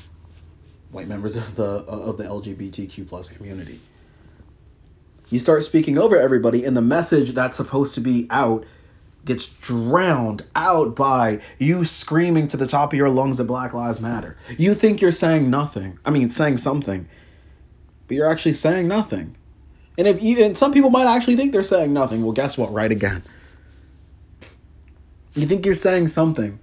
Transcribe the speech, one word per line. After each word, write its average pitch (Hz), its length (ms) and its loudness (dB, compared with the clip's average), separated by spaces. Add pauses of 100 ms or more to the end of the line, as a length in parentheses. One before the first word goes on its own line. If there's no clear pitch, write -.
(920)
white 95 160 -14
members 104 300 -8
of 113 200 -10
the, 110 80 -2
of 104 520 -6
the 104 80 -10
L 101 160 -10
G 98 140 -12
B 98 160 -12
T 101 160 -12
Q 92 180 -16
plus 87 260 -16
community. 95 480 -16 (1500)
You 120 100 0
start 151 260 2
speaking 156 340 0
over 208 180 4
everybody, 123 480 2
and 135 120 0
the 117 60 2
message 143 500 0
that's 127 240 -4
supposed 135 380 -4
to - 60 -8
be 120 300 -2
out 117 340 0 (600)
gets 123 220 -6
drowned 123 1000 -2 (120)
out 160 400 0
by 123 440 0 (180)
you 170 260 0
screaming 160 640 0
to 143 80 -8
the 131 100 -2
top 143 260 0
of 143 60 0
your 139 100 4
lungs 131 300 0
that 123 60 -2
Black 123 280 -6
Lives 120 280 -4
Matter. 117 360 -8 (220)
You 190 160 4
think 208 260 2
you're 175 120 6
saying 160 360 2
nothing. 123 560 -4
I 139 60 -2
mean, 135 180 2
saying 147 280 0
something. 117 520 -4 (1000)
But 127 80 -4
you're 151 140 2
actually 156 240 0
saying 170 340 0
nothing. 185 480 -4 (600)
And 185 120 4
if 196 140 2
you, 233 220 4
and 202 140 0
some 277 140 4
people 277 180 6
might 254 160 6
actually 240 300 4
think 277 160 2
they're 196 100 2
saying 165 300 2
nothing. 123 300 0
Well, 113 100 0
guess 135 260 -4
what? 107 140 -2
Right 110 180 0
again. 98 320 -2 (2000)
You 147 120 -2
think 185 180 0
you're 196 100 2
saying 180 340 2
something, 156 540 0